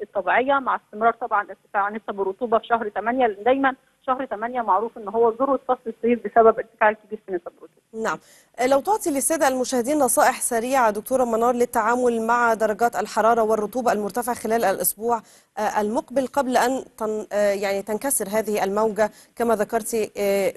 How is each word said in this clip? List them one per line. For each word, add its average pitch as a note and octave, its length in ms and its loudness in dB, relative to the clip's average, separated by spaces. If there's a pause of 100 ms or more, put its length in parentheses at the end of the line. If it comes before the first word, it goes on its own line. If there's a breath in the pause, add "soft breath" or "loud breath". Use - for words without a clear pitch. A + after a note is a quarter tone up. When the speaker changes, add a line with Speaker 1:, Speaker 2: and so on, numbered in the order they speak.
Speaker 1:
الطبيعية، G#3+ 560 0
مع A3 180 -4
استمرار A3+ 360 -2
طبعًا A3 380 -4
ارتفاع G3+ 400 -4
نسب G#3+ 300 -8
الرطوبة G#3+ 380 -2
في - 80 -6
شهر A3+ 220 -2
تمانية، A#3 380 0
لأن G3+ 180 -2
دايمًا C4+ 300 2 (320)
شهر C4 180 -2
تمانية A#3+ 380 -6
معروف G#3+ 360 0
إن G#3+ 100 -10
هو A3+ 200 2
ذروة C4 400 0
فصل B3 180 0
الصيف A3+ 380 -2
بسبب A3 340 6
ارتفاع - 300 0
الكبير G#3+ 380 -6
في F#3+ 60 -8
نسب F3+ 140 -6
الرطوبة. - 240 -20 (340)
Speaker 2:
نعم. E3+ 140 -2 (520 soft breath)
لو C#4 100 4
تعطي F#4 300 0
للسادة C#4 380 0
المشاهدين C4 500 0
نصائح A#3 420 2
سريعة A#3+ 500 0
دكتورة B3 340 0
منار A#3 300 2
للتعامل A#3+ 720 0
مع A#3+ 280 2
درجات A3 420 0
الحرارة A3+ 460 2
والرطوبة G#3+ 500 0
المرتفعة G#3+ 420 -4
خلال A3+ 300 -2
الأسبوع، G#3+ 580 -2 (360 soft breath)
آه، G#3 220 -2
المقبل B3 460 -2
قبل B3+ 300 0
أن B3 280 0 (140)
تن-، G#3+ 340 -6
آه، G#3 200 2
يعني G3 300 -4
تنكسر G#3+ 460 -4
هذه G#3 360 -2
الموجة G#3 460 0 (260 loud breath)
كما A#3 200 0
ذكرتي، G#3+ 600 -2
آه، G3 380 0